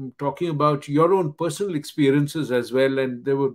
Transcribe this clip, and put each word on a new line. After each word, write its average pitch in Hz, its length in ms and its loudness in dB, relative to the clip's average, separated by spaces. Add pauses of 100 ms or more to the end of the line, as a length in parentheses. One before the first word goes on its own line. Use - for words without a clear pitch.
(200)
talking 143 300 -4
about 147 380 0
your 160 260 4
own 170 200 0
personal 170 420 -4
experiences 143 760 0
as 120 200 0
well. 135 280 2
And 123 260 -4
there 135 100 0
were 135 180 0